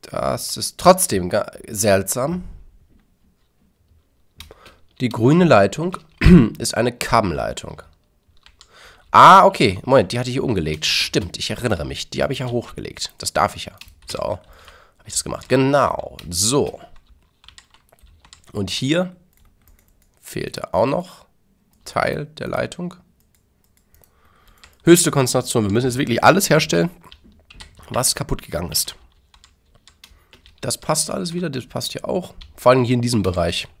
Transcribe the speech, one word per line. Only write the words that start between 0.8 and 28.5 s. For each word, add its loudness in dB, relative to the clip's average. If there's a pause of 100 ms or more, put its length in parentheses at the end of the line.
ga-, -4 (160)
seltsam. -2 (2500)
Die -2
grüne 4
Leitung 2 (220)
<clears throat> 8
ist -6
eine 0
Kammleitung. -4 (1300)
Ah, 10
okay. 2
Moment, 4
die -4
hatte -6
ich -8
hier -4
umgelegt. -4
Stimmt, -4
ich -8
erinnere -4
mich. -10
Die -4
habe -2
ich -10
ja -8
hochgelegt. -10
Das -10
darf -2
ich -14
ja. -20 (340)
So. -10
Habe -8 (640)
ich -18
das -6
gemacht. -10
Genau. 0 (120)
So. -2 (1700)
Und -6
hier -4 (1120)
fehlte -10
auch 2
noch -8 (600)
Teil -6
der -14
Leitung. -8 (1900)
Höchste 6
Konzentration. 0
Wir 0
müssen 0
jetzt -4
wirklich -2
alles 6
herstellen, 2 (1000)
was -2
kaputt -6
gegangen -8